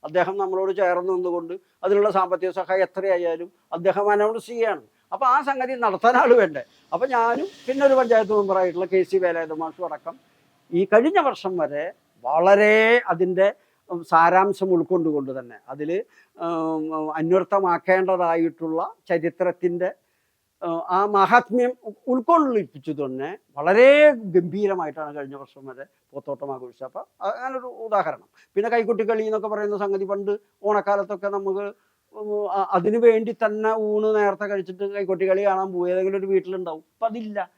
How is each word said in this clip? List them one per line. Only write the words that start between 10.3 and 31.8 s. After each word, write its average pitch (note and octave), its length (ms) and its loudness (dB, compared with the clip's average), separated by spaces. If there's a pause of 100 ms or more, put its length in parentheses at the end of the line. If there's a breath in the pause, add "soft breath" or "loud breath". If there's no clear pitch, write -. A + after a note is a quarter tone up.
ഈ F3 120 2 (100)
കഴിഞ്ഞ D#4 260 4 (100)
വർഷം F#3+ 320 -6
വരെ D3 220 -4 (400)
വളരെ G3 520 4 (380)
അതിൻ്റെ, F#3 340 2 (420)
ഉം, F3 100 -8 (120)
സാരാംശം F#3 640 4
ഉൾക്കൊണ്ടുകൊണ്ട് D#3 640 -2
തന്നെ A#2+ 200 -16 (160)
അതിൽ, D3 160 -8 (560 soft breath)
ഉം, D#3+ 400 -4 (340)
അന്വർത്ഥമാക്കേണ്ടതായിട്ടുള്ള F3 1600 2 (300)
ചരിത്രത്തിൻ്റെ, F3 800 -2 (800)
ഉം, E3 120 -4 (180)
ആ - 20 2 (180)
മഹാത്മ്യം A#3+ 540 4 (180)
ഉ-, G#3 80 -16 (140)
ഉൾക്കൊള്ളിപ്പിച്ചു A#3+ 800 0 (100)
തന്നെ C3+ 280 -6 (280)
വളരെ G3 320 6 (460)
ഗംഭീരമായിട്ടാണ് F3 840 -2
കഴിഞ്ഞ C#3 260 -12
വർഷം C3+ 260 -20
വരെ C3 160 -18 (260)
പോത്തോട്ടം C#3 440 -10
ആഘോഷിച്ചത്. B2+ 340 -14
അപ്പോൾ - 140 -14 (220)
അ-, G#3+ 120 -4
അങ്ങനൊരു B3+ 320 -8 (160)
ഉദാഹരണം. F3 420 -2 (280 soft breath)
പിന്നെ G#3 180 0
കൈകൊട്ടിക്കളി A3 560 0
എന്നൊക്കെ G#3+ 240 -4
പറയുന്ന G#3 320 -4
സംഗതി G3 260 -4
പണ്ട് G3+ 220 -4 (340)
ഓണക്കാലത്തൊക്കെ G3+ 680 -2
നമുക്ക്, G3 280 -4 (500)